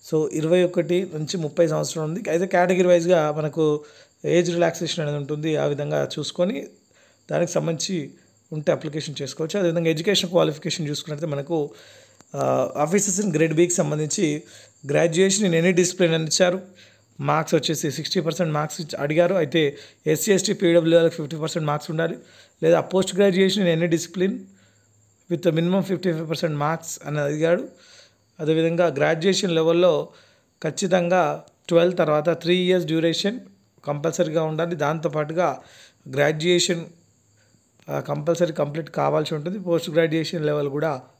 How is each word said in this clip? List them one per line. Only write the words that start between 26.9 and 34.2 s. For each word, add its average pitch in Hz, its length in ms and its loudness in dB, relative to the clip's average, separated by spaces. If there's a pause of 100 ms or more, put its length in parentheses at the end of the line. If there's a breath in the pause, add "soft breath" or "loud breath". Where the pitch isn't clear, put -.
అని 147 220 -4
అడిగాడు. 165 360 0 (760 soft breath)
అదేవిధంగా 165 440 2 (120)
గ్రాడ్యుయేషన్ 165 600 2
లెవెల్లో 170 340 4 (720 soft breath)
ఖచ్చితంగా 180 560 0 (480)
ట్వెల్వ్ 175 320 4
తర్వాత 151 300 2 (140)
త్రీ 175 120 2 (120)
ఇయర్స్ 180 240 2
డ్యూరేషన్ 165 460 0 (500)
కంపల్సరీగా 156 640 0